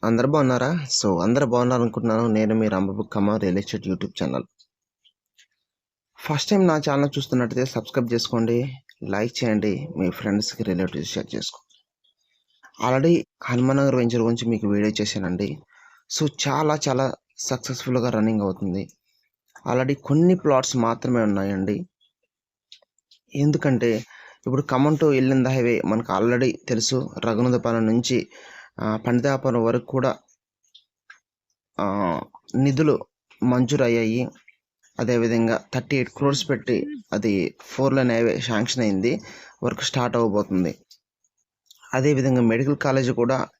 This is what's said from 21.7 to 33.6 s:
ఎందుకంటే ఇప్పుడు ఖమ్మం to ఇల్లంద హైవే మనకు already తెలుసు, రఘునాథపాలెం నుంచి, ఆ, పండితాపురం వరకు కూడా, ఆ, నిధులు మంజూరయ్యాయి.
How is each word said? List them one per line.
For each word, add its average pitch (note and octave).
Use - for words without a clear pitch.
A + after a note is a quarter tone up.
ఎందుకంటే B2+
ఇప్పుడు B2+
ఖమ్మం C#3+
to D3+
ఇల్లంద C3
హైవే B2
మనకు A2+
already A#2+
తెలుసు, B2+
రఘునాథపాలెం A#2
నుంచి, A#2
ఆ, G#2+
పండితాపురం B2
వరకు A#2+
కూడా, C3
ఆ, F#2+
నిధులు C#3
మంజూరయ్యాయి. B2